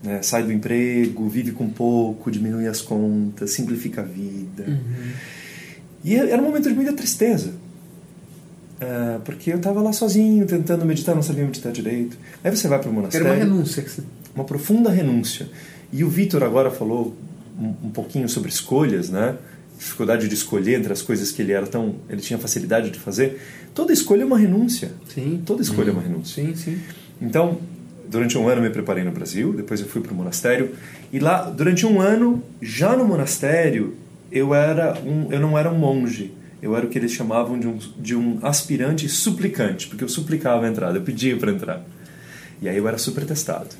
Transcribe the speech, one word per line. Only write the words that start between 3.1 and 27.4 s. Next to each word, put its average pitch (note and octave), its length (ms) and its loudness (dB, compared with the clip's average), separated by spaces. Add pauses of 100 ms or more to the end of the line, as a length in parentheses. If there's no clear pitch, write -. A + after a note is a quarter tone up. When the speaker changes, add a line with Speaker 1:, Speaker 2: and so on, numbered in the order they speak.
Speaker 1:
simplifica A#2 500 -4
a - 20 -4
vida." G2 640 -10
Speaker 2:
Uhum. B2 440 -4 (920)
Speaker 1:
E F3 100 2
era B3 260 4
um C#4+ 40 4
momento D4+ 240 2
de A#3 60 2
muita C#4 180 0
tristeza. - 600 0 (1300)
Ah, A#2+ 440 -2
porque - 280 -4
eu F3 80 0
tava G3+ 220 2
lá G#3+ 100 2
sozinho, G#3+ 540 6
tentando E3+ 380 2
meditar, D#3+ 300 4
não D#3 80 4
sabia C#3+ 220 0
meditar B2 280 -4
direito. A#2 440 -4 (280)
Aí F3 100 2
você G#3+ 140 0
vai C#3 100 4
pro C3 140 -2
monastério. A2 340 0
Speaker 2:
Era C3+ 100 4
uma G#3+ 80 4
renúncia F3 380 2
que - 80 -10
você - 120 -10 (320)
Speaker 1:
Uma C3+ 100 -4
profunda G#3+ 460 4
renúncia. C#3 580 2 (440)
E C#3 120 2
o D#3 40 4
Vitor E3+ 360 2
agora B2 260 4
falou A#2 460 -2 (420)
um, A2 160 -2 (140)
um - 20 -6
pouquinho B2 380 -4
sobre - 220 -4
escolhas, G#2+ 600 0
né? A2 240 0 (420)
Dificuldade A2 520 0
de G2+ 60 -2
escolher G#2 440 0
entre G2+ 140 -2
as F#2+ 100 -4
coisas G2+ 300 -2
que - 100 -4
ele G2 100 0
era G2 140 0
tão, A2 300 -2 (120)
ele G#2 120 -8
tinha A#2 180 -6
facilidade A2+ 520 0
de - 100 -12
fazer. B2+ 400 -2 (340)
Toda E4+ 180 2
escolha G#3 300 4
é - 20 2
uma C4 140 4
renúncia. G#3 540 4 (200)
Speaker 2:
Sim. D#3 320 -4
Speaker 1:
Toda - 180 -2
escolha G#2 260 2
é G2+ 40 2
uma F2+ 100 0
Speaker 3:
Uhum. F2 60 -4
Speaker 1:
renúncia. F2 360 -4
Speaker 2:
Sim, D#3+ 100 -2
sim. E3 240 -6 (420)
Speaker 1:
Então, E3+ 380 2 (500)